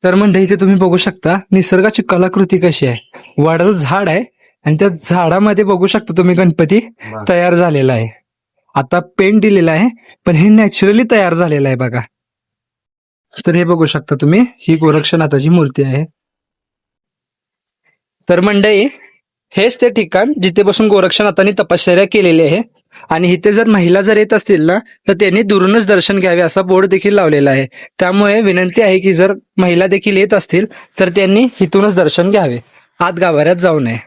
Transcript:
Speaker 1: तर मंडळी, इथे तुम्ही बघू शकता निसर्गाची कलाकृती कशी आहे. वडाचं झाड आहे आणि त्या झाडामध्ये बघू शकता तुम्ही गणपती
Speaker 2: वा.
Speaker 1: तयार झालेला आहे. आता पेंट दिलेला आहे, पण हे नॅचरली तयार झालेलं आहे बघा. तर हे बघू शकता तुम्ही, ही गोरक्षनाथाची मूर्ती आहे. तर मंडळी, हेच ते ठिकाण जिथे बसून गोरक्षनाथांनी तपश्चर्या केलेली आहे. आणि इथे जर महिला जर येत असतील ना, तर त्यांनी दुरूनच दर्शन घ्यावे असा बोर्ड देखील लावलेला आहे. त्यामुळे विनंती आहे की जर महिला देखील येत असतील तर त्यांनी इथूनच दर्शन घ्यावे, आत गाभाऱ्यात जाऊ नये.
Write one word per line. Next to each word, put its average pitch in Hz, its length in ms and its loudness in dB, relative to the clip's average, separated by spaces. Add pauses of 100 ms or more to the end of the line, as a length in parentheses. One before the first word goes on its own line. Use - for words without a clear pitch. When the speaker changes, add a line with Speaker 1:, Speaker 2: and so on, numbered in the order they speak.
Speaker 1:
तर 180 100 2
मंडळी, 196 280 2
इथे 190 180 0
तुम्ही 190 160 2
बघू 180 200 2
शकता 185 420 -2 (120)
निसर्गाची 190 520 0
कलाकृती 185 580 0
कशी 160 260 0
आहे. - 560 -8
वडाचं 165 300 0
झाड 180 360 -2
आहे 185 160 -4 (400)
आणि 151 140 0
त्या 196 100 2
झाडामध्ये 180 760 0
बघू 190 220 -2
शकता 214 300 -4
तुम्ही 180 180 2
गणपती 170 460 0 (320)
Speaker 2:
वा. 110 160 -14
Speaker 1:
तयार 175 260 0
झालेला 151 380 0
आहे. 113 160 -4 (680)
आता 143 260 -2 (180)
पेंट 202 240 2
दिलेला 190 300 2
आहे, 185 160 0 (380)
पण 175 80 0
हे 165 140 2
नॅचरली 208 640 2
तयार 190 240 2
झालेलं 151 340 -2
आहे 131 80 -2
बघा. 123 240 -6 (1500)
तर 170 80 2
हे 175 100 2
बघू 165 220 0
शकता 147 340 -4
तुम्ही, 160 200 2 (200)
ही 160 160 0
गोरक्षनाथाची 151 720 0
मूर्ती 156 340 0
आहे. 135 220 -4 (2250)
तर 175 120 2
मंडळी, 208 460 0 (680)
हेच 220 280 -2
ते 247 100 2
ठिकाण 214 420 -2 (100)
जिथे 185 200 0
बसून 202 260 0
गोरक्षनाथांनी 196 680 0
तपश्चर्या 185 540 0
केलेली 170 300 2
आहे. 165 200 0 (480)
आणि 175 220 0
इथे 180 200 0
जर 226 140 0
महिला 190 360 2
जर 208 140 0
येत 214 160 0
असतील 196 340 0
ना, 175 100 0 (320)
तर 202 40 0
त्यांनी 190 300 0
दुरूनच 202 440 0
दर्शन 196 320 0
घ्यावे 180 220 0
असा 175 220 0
बोर्ड 185 240 0
देखील 196 280 0
लावलेला 151 360 2
आहे. 135 160 -2 (320)
त्यामुळे 202 420 0
विनंती 185 420 0
आहे 190 160 2
की 190 140 0
जर 185 200 2 (260)
महिला 180 280 0
देखील 196 300 -2
येत 202 180 0
असतील 190 320 -2 (320)
तर 190 100 0
त्यांनी 196 380 0 (140)
इथूनच 196 360 0
दर्शन 175 340 0
घ्यावे, 160 280 -2 (420)
आत 175 120 -2
गाभाऱ्यात 170 440 0
जाऊ 175 240 0
नये. 113 160 -4 (100)